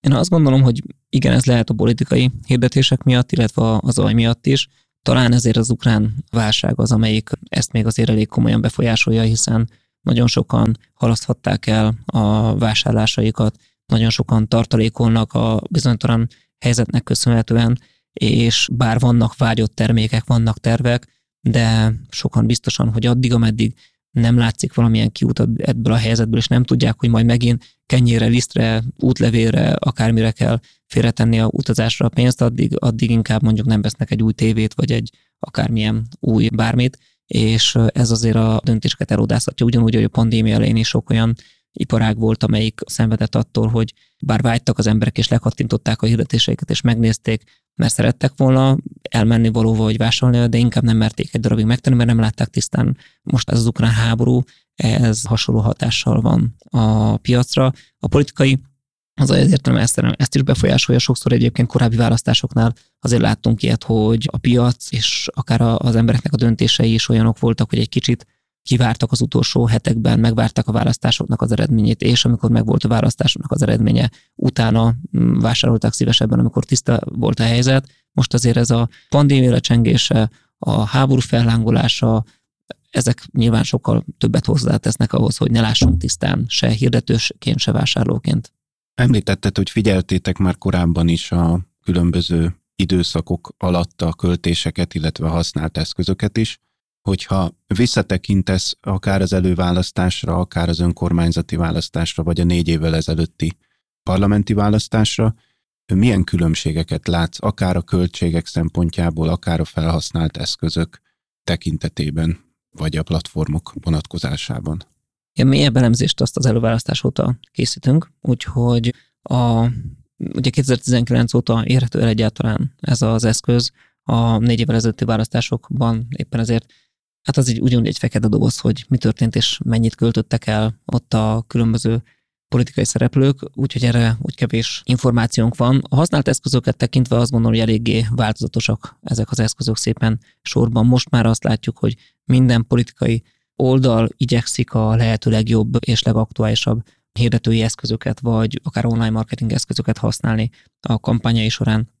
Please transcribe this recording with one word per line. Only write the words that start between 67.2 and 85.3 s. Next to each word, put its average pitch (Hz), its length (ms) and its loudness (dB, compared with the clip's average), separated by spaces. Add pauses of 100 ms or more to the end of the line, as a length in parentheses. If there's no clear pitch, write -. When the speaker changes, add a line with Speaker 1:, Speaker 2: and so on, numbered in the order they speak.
Speaker 1:
voltak, 117 320 0
hogy - 80 -2
egy 113 100 -2
kicsit - 380 -2 (360)
kivártak 117 500 0
az 117 80 0
utolsó 120 460 0
hetekben, 113 540 0
megvárták 113 480 0
a 107 40 -2
választásoknak - 720 -2
az 117 100 0
eredményét, 110 500 0
és 120 220 2
amikor 120 260 2
megvolt 110 340 2
a 117 40 0
választásoknak - 640 0
az - 100 0
eredménye, 113 480 2 (240)
utána, 113 600 2 (240)
mm, 117 200 2
vásárolták 117 540 0
szívesebben, 117 460 0
amikor 120 260 2
tiszta - 400 0
volt - 360 -2
a 117 40 2
helyzet. 123 440 2 (240)
Most - 220 0
azért 120 220 2
ez 120 140 2
a 117 180 2 (200)
pandémia 139 420 4
lecsengése, 117 800 2 (280)
a 107 260 -2
háború 135 360 2
fellángolása, 117 1040 0 (680)
ezek 123 420 -2
nyilván 113 320 2
sokkal 113 400 -2 (140)
többet - 280 0
hozzátesznek 113 680 0
ahhoz, 113 240 0